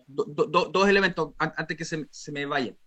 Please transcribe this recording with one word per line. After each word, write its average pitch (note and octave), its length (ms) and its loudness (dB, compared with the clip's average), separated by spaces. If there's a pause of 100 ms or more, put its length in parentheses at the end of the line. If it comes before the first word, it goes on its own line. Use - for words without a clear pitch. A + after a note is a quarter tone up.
do-, C#3 200 -2
do-, D3+ 220 0
do-, F3 180 2
dos F#3+ 240 4
elementos F#3 480 2
an-, D#3+ 180 -2
antes E3 220 -6
que E3 80 -8
se, D#3 260 -6
se - 200 -14
me C#3+ 140 -6
vaya. C#3 300 -2 (120)